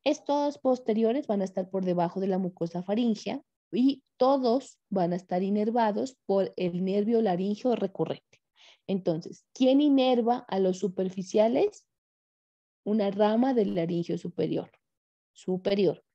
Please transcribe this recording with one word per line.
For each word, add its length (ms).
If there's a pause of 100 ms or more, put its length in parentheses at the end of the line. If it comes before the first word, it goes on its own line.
Estos 540
posteriores 680
van 160
a 20
estar 240
por 160
debajo 360
de 60
la 120
mucosa 440
faríngea 600 (280)
y 320 (140)
todos 640 (100)
van 240
a 40
estar 260
inervados 720 (100)
por 300
el 280
nervio 360
laríngeo 560
recurrente. 640 (460)
Entonces, 680
¿quién 280
inerva 580 (100)
a 100
los 200
superficiales? 1080 (960)
Una 260
rama 420
del 220
laringio 420
superior, 540 (600)
superior. 720 (120)